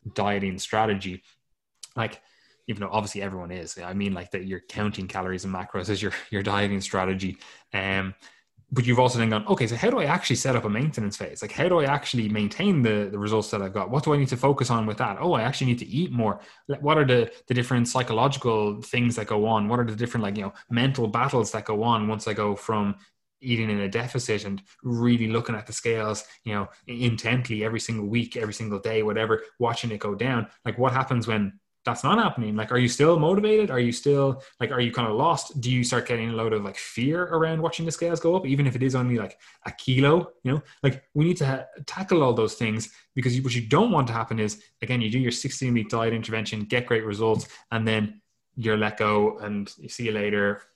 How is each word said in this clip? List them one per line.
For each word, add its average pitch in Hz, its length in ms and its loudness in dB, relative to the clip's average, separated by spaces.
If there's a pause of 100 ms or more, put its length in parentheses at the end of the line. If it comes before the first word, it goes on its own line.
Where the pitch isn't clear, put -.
(140)
dieting 98 460 -2
strategy. 98 640 -2 (680)
Like, 113 280 -6 (460)
even 101 140 -8
though 98 100 -6
obviously 104 300 -4
everyone 92 300 -8
is, 87 260 -12
I 87 160 -12
mean, 101 200 -2
like, 90 180 -10
that 92 140 -6
you're 95 160 -8
counting 101 480 -6
calories 92 340 -4
and 98 100 -6
macros 92 360 -6
as 98 120 -2
your, 98 120 -4 (160)
your 101 120 -2
dieting 101 380 0
strategy. 95 580 -2 (360)
Um, 95 420 -2 (560)
but 123 140 0
you've 123 140 4
also 123 200 4
then 113 100 2
gone, 107 180 0
Okay, 156 200 2
so 113 80 -2
how 196 160 2
do 269 80 2
I 165 60 0
actually 156 320 0
set 135 180 0
up 113 100 0
a 107 40 0
maintenance 107 460 -2
phase? 87 280 -10
Like, 107 80 -10
how 170 180 0
do 175 100 4
I 147 60 2
actually 135 420 0
maintain 107 540 2
the, 104 300 2
the 101 80 -6
results 107 320 0
that 104 100 -4
I've 95 140 -6
got? 98 160 -2
What 143 120 0
do 156 100 2
I 147 40 4
need 139 120 2
to 120 80 -2
focus 135 340 2
on 113 160 2
with 107 100 -4
that? 104 240 -2
Oh, 170 120 2
I 117 100 2
actually 131 240 -2
need 120 120 2
to - 80 -10
eat 143 240 -2
more. 110 300 0 (260)
Like, 139 140 -6
what 151 160 4
are 147 80 6
the, 123 260 4 (160)
the 127 60 0
different 123 340 2
psychological 117 960 0
things 120 360 0
that 107 100 -4
go 107 180 0
on? 107 240 2
What 120 100 0
are 120 60 2
the 110 100 -4
different, 117 280 -4
like, 101 120 -4
you 104 80 -6
know, 98 100 -8 (160)
mental 120 380 2
battles 117 440 0
that 107 140 -6
go 107 180 -2
on 113 240 2
once 107 200 -4
I 107 60 -2
go 104 220 0
from 101 400 -2 (440)
eating 113 300 -2
in 104 120 -2
a 98 60 -2
deficit 113 580 -4
and 98 160 -6 (220)
really 120 440 2
looking 113 280 -2
at 104 120 -10
the 113 60 -12
scales, 110 520 -2 (180)
you 110 100 -6
know, 101 140 -4 (200)
intently 120 760 -2
every 113 160 -2
single 110 280 -4
week, 117 280 -2
every 107 180 -4
single 104 260 -6
day, 110 240 0
whatever, 107 400 0 (160)
watching 117 320 0
it 104 80 -8
go 104 160 -4
down? 120 320 -2 (180)
Like, 117 140 -4
what 123 120 4
happens 123 360 0
when 104 320 0 (240)
that's 120 200 -2
not 170 140 4
happening? 120 380 0
Like, 110 160 -2
are 127 80 4
you 123 80 4
still 160 320 6
motivated? 208 500 4
Are 127 100 0
you 120 120 2
still, 139 500 2 (180)
like, 123 120 -2
are 127 100 0
you 117 100 2
kinda 113 220 0
lost? 143 480 0
Do 120 100 0
you 127 120 2
start 120 240 0
getting 117 240 -2
a - 20 -4
load 113 180 0
of, 107 120 0
like, 98 140 -8
fear 156 480 -2
around 160 360 0
watching 165 240 -2
the 165 60 -2
scales 170 280 -2
go 170 160 4
up, 185 120 0
even 139 180 4
if 131 100 0
it 123 60 -2
is 131 140 2
only, 123 240 2
like, 98 180 -8 (300)
a - 40 -10
kilo? 143 600 4 (100)
You 127 120 0
know, 151 100 -2 (180)
like, 135 220 0 (100)
we 151 120 4
need 175 120 2
to 147 80 2
ha-, 131 200 -2 (200)
tackle 185 380 2
all 123 100 6
those 110 220 2
things, 110 340 -2 (240)
because 127 240 0
you, 131 60 -2
what 127 100 -2
you 117 140 -2
don't 185 240 6
want 139 160 4
to 113 60 -4
happen 113 260 -4
is, 104 240 -2 (180)
again, 120 180 -2
you 110 120 0
do 123 80 0
your 123 100 2
sixteen 127 460 -2
week 110 140 0
diet 113 220 0
intervention, 110 500 -4
get 120 260 -2
great 110 180 0
results, 107 420 0 (240)
and 113 160 0
then 107 320 0 (360)
you're 110 220 0
let 107 200 2
go 104 400 4
and 104 400 -6
you - 100 -18
see - 180 -8
you 113 60 -2
later 104 520 0 (120)